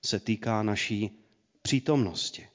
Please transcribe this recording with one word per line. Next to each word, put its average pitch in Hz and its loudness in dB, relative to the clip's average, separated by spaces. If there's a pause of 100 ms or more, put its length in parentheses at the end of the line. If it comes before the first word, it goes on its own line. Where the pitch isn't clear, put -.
se 104 0
týká 110 0
naší 107 0 (500)
přítomnosti. 135 0